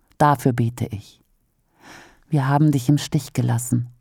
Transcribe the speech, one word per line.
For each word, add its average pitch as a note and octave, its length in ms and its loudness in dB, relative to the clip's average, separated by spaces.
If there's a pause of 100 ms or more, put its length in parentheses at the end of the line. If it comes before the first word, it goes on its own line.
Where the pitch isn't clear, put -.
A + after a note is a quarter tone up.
(180)
Dafür C#3+ 340 2
bete A#2+ 340 -2
ich. - 360 -16 (1040)
Wir C#3 180 0
haben C#3+ 240 4
dich C3+ 180 -2
im D3 100 4
Stich - 340 -4
gelassen. A#2+ 560 -2 (120)